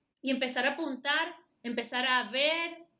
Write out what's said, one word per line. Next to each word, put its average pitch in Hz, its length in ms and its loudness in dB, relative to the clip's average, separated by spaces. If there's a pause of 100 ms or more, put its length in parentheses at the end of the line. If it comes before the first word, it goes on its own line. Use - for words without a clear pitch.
(200)
y 262 100 -2
empezar 262 360 0
a 285 60 2
apuntar, 302 640 -2 (260)
empezar 240 440 -2
a 247 240 2
ver, 330 560 0 (140)